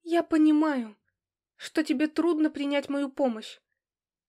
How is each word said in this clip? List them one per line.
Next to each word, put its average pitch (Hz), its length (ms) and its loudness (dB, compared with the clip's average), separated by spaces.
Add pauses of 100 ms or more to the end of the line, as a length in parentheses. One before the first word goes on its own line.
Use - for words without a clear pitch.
Я 339 200 0
понимаю, 302 760 2 (600)
что - 260 -4
тебе 302 240 0
трудно 311 420 0
принять 285 400 -4
мою 285 220 -4
помощь, 233 480 -4 (720)